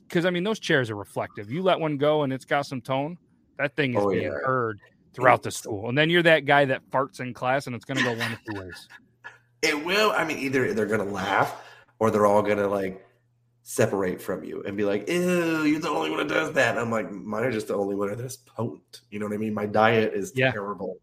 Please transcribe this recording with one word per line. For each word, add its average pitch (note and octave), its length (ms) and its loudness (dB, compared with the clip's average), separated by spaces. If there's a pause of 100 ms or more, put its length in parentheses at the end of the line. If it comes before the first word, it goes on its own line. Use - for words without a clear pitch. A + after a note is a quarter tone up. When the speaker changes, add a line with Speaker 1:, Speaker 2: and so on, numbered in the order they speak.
Speaker 1:
'cause, E3+ 160 0
I F3+ 60 2
mean, F3 140 -2
those G#3+ 160 -2
chairs C3+ 300 2
are G#2+ 60 -4
reflective. G2+ 540 -10
You D#3+ 120 -4
let F3 180 4
one D3+ 180 -2
go D3+ 240 2
and C3+ 100 -2
it's C3 120 -8
got C#3+ 220 -2
some C3 140 -8
tone, C#3+ 380 -4 (400)
that C#3 180 -4
thing C3+ 180 0
is G#2 80 2
Speaker 2:
Oh, G2+ 80 2
Speaker 1:
being F2+ 140 0
Speaker 2:
yeah. D2+ 200 -6
Speaker 1:
heard A#2+ 340 -2 (340)
throughout B2 300 6
the A#2 60 -6
Speaker 2:
It's - 100 -8
Speaker 1:
school. A2 300 -6
And B2 100 0
then D#3 100 4
you're F3 140 4
that D#3+ 240 6
guy C#3+ 200 6
that C3 240 -4
farts C3+ 300 -2
in B2+ 140 -8
class, C3 320 -2
and B2+ 100 -8
it's A2 80 -12
gonna C3 180 -4
go B2 100 0
one A2+ 200 -4
of A2 120 -10
two G#2 160 -8
ways. F2+ 320 -16
Speaker 2:
<laughs> - 60 -20 (640)
It D#3 200 0
will. G3+ 260 2
I D#3+ 140 0
mean, D#3 140 -4
either C3 360 0
they're G#2+ 120 0
gonna G#2 180 0
laugh G2 580 0 (380)
or A2 100 4
they're G#2 160 6
all G#2 160 6
gonna, G#2 240 0
like, G2 400 -4 (560)
separate G2 580 0
from F#2+ 220 -6
you - 220 -10
and G2 120 -8
be G#2 80 -2
like, - 240 -2
"Ew, F3 540 0
you're D3+ 160 2
the D#3+ 100 -4
only D#3 220 -2
one D#3 80 -4
who D#3 80 -2
does D3+ 280 -2
that." B2+ 160 4
And G#2 100 -2
I'm A#2 100 -2
like, A2 220 -2
"Mine G#2 320 -6
are C3 80 0
just A2 160 -4
the G2+ 80 -2
only G2+ 180 -2
one G2+ 240 -2
that's B2 200 -12
potent." - 640 -10 (100)
You G#2 80 -8
know G#2 60 -4
what G#2 80 -4
I - 20 -4
mean? G#2+ 180 -4
My G#2 120 -4
diet A2 480 4
is F#2+ 200 -4
Speaker 1:
Yeah. B2+ 160 2
Speaker 2:
terrible. G2 520 -8